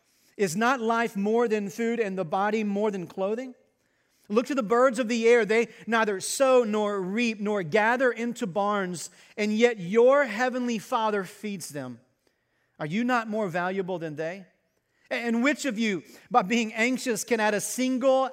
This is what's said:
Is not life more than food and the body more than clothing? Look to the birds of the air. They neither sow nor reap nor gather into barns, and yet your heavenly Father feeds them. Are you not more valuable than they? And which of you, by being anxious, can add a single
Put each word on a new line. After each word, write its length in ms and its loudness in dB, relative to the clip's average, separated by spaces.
Is 180 0
not 240 2
life 360 -2
more 320 2
than 200 -2
food 320 -2
and 160 -2
the 80 -2
body 400 0
more 280 0
than 160 -6
clothing? 480 -4
Look 160 2
to 80 -4
the 80 0
birds 380 2
of 80 0
the 200 2
air. 180 6
They 240 2
neither 320 0
sow 440 4
nor 380 -2
reap 380 -2
nor 240 -2
gather 480 2
into 340 -4
barns, 640 -4
and 160 -2
yet 280 4
your 460 4
heavenly 520 -2
Father 460 -2
feeds 460 -10
them. 300 -10
Are 60 -6
you 180 -2
not 240 0
more 200 -2
valuable 500 -4
than 180 -8
they? 300 -8
And 340 0
which 220 0
of 140 -4
you, 240 -2
by 140 4
being 320 0
anxious, 480 0
can 160 0
add 160 2
a 40 0
single 720 0